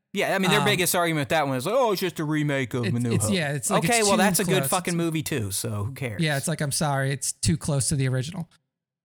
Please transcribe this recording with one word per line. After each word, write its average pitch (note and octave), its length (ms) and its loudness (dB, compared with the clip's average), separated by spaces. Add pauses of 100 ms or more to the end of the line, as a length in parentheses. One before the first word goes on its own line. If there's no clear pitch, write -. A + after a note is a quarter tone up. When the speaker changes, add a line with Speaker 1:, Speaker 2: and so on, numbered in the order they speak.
(120)
Speaker 1:
Yeah, F3+ 220 0
I G3 40 0
mean, F#3 120 2
their G#3 100 4
Speaker 2:
Um, - 60 2
Speaker 1:
biggest F3+ 280 2
argument E3 280 2
with C3+ 60 -4
that D#3 180 2
one C3 120 -2
is, B2+ 80 -6
"Oh, A#3 260 2
it's F3 80 -2
just F3+ 200 -4
a D#3+ 40 -2
remake D3 480 0
of B2 140 -2
Speaker 2:
it's, A2+ 100 0
Speaker 1:
A A#2+ 40 0
New A#2+ 120 0
Speaker 2:
it's, G#2+ 140 2
Speaker 1:
Hope." G#2+ 80 2
Speaker 2:
yeah, D3 180 0
it's C#3+ 160 -4
like, G3+ 160 2
Speaker 1:
Okay, A#3+ 140 2
Speaker 2:
it's G#3+ 100 2
Speaker 1:
well, G3 80 4
Speaker 2:
too - 60 4
Speaker 1:
that's G#3+ 180 4
a G3+ 40 0
good F#3 160 2
Speaker 2:
close. F3+ 100 -2
Speaker 1:
fucking F#3 240 0
Speaker 2:
It's, - 20 0
Speaker 1:
movie D#3+ 260 0
too, G#2+ 280 -4
so G#2 340 -4
who A2 80 -6
cares? C3 300 -6
Speaker 2:
yeah, D3+ 160 0
it's C3+ 100 -4
like, D#3 140 -4
I'm C#3 100 -2
sorry, C3+ 400 0
it's - 200 -6
too - 260 0
close C#3+ 320 -2
to D#3 60 0
the C3 120 0
original. C3 400 -4 (560)